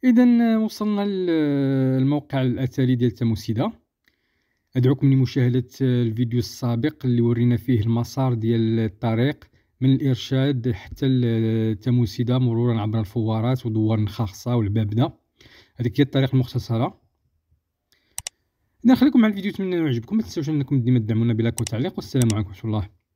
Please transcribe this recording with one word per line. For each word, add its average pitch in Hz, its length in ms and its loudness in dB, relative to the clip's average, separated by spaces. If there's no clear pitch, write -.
إذن، 240 360 6
آه، 226 180 2
وصلنا 208 420 -2
للموقع 143 1400 0
الأثري 131 520 0
ديال 123 160 0
تاموسيدا. 117 640 -2
أدعوكم 135 360 4
لمشاهدة، 127 560 2
آه، 123 200 2
الفيديو 117 360 -2
السابق 120 560 -4
اللي 120 160 2
ورينا 120 360 2
فيه 120 240 0
المسار 117 540 0
ديال 113 440 0
الطريق 113 680 -2
من 135 120 4
الإرشاد 131 800 0
حتى - 360 -6
لتاموسيدا، 113 1300 0
مرورا 120 420 0
عبر 107 200 -2
الفوارات 113 680 -2
ودوار 110 320 0
النخاخصة 107 580 -4
والبابدة. 110 560 0
هذيك 123 240 -4
هي 143 40 6
الطريق 135 300 -2
المختصرة. 123 680 -2
إذن 254 100 8
خليكم 254 260 4
مع 220 80 6
الفيديو، 202 220 -4
نتمنى 185 260 -4
يعجبكم. 147 400 -2
ما 220 60 0
تنساوش 147 260 -6
أنكم 143 320 0
ديما 123 180 2
تدعمونا 113 340 0
بلايك 113 280 -2
وتعليق، 117 360 -4
والسلام 127 360 -2
عليكم 104 160 -4
ورحمة - 220 -10
الله. 104 340 -6